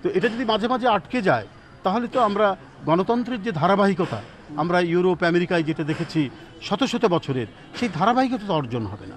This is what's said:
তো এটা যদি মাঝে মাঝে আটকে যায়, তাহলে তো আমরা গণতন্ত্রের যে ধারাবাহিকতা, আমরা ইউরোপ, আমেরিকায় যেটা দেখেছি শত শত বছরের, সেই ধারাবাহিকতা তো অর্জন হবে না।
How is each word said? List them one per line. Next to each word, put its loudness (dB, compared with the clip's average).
তো 0
এটা 2
যদি -2
মাঝে 0
মাঝে 0
আটকে 0
যায়, 2
তাহলে 0
তো -2
আমরা 4
গণতন্ত্রের 0
যে -4
ধারাবাহিকতা, 2
আমরা 2
ইউরোপ, 2
আমেরিকায় 2
যেটা -2
দেখেছি -2
শত -2
শত -2
বছরের, 0
সেই -2
ধারাবাহিকতা 0
তো -2
অর্জন -2
হবে -10
না। -16